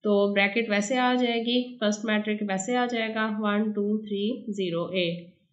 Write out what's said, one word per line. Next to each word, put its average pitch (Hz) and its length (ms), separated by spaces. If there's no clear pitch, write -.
तो 202 280
bracket 202 380
वैसे 208 260
आ 247 180
जाएगी, 240 480
First 208 240
मैट्रिक 214 380
वैसे 202 340
आ 247 100
जाएगा, 220 400
वन, 208 320
टू, 208 260
थ्री, 208 520
ज़ीरो, 175 460
एट। 170 360